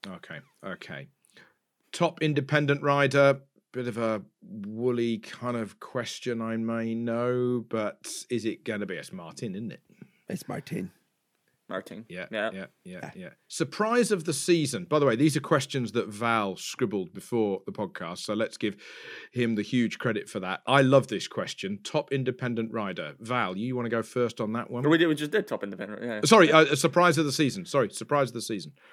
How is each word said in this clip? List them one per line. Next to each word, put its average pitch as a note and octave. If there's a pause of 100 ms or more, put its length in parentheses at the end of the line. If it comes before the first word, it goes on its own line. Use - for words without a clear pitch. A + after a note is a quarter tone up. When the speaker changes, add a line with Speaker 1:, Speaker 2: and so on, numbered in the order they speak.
Speaker 1:
Okay, E2+ (240)
okay. D#2+ (840)
Top -
independent C#3+
rider, C#3 (340)
bit B2
of A2+
a A2 (220)
woolly A2+
kind A#2+
of G#2+
question, A#2+
I A2+
may A2+
know, A#2+
but A2 (220)
is A2+
it -
gonna G#2
be? F2+
It's C#2+
Martin, F#2
isn't G#2+
it? - (480)
Speaker 2:
It's -
Martin. - (760)
Speaker 3:
Martin. F#2+
Speaker 1:
Yeah, F2+
Speaker 3:
Yeah. A2
Speaker 1:
yeah, F#2+ (180)
yeah, F2+
Speaker 2:
Yeah. -
Speaker 1:
yeah. F2+ (180)
Surprise A3
of E3+
the E3
season. C#3
By D3+
the C#3+
way, A2+
these C#3+
are D3+
questions C3+
that G#2+
Val G#2+
scribbled G2
before G2+
the G2+
podcast, F2+
so G#2
let's -
give G#2 (560)
him A#2
the G#2
huge A#2+
credit A2
for G#2+
that. F#2
I C3+
love C3
this G2+
question. -
Top -
independent B2
rider. F2+
Val, G#2+
you B2+
wanna A#2+
go A2+
first A#2+
on A2
that A#2
one? B2
Speaker 3:
We D#3+
did, E3
we D#3
just D3
did G#3
top G#2
independent, G2+
yeah. A2+
Speaker 1:
Sorry, E3+
uh, D#3+
a C#3+
surprise E3+
of D#3+
the C#3
season. B2
Sorry, B2
surprise C#3
of A#2
the A#2
season. G2+ (200)